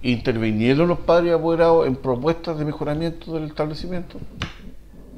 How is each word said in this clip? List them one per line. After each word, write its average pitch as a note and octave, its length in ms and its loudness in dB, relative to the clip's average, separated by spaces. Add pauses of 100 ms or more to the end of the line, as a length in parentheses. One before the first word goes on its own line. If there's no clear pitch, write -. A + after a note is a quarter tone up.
¿intervinieron A#2 840 2
los E3 100 0
padres E3+ 340 4
apoderados E3 540 4
en C3 80 0
propuestas D3 640 -2
de D3 60 -2
mejoramiento D#3 680 -4
del D#3 120 -4
establecimiento? E3+ 760 -6 (1000)